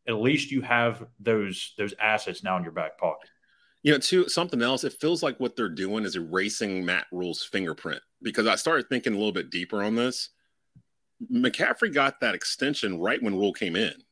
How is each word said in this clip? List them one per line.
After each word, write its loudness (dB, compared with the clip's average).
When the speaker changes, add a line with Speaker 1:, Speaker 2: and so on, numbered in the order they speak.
Speaker 1:
at 2
least 2
you 0
have 2
those, 0
those -4
assets 0
now 0
in -2
your -8
back -6
pocket. -2
Speaker 2:
You 6
know, 4
too, 2
something 0
else, 0
it -4
feels 0
like -2
what -2
they're -2
doing -2
is -4
erasing -2
Matt 0
Rhule's -4
fingerprint, -4
because 0
I 4
started 2
thinking 0
a 0
little 2
bit -4
deeper -4
on 0
this. -2
McCaffrey 2
got 2
that 2
extension -2
right 0
when 2
Rhule 4
came -2
in. 0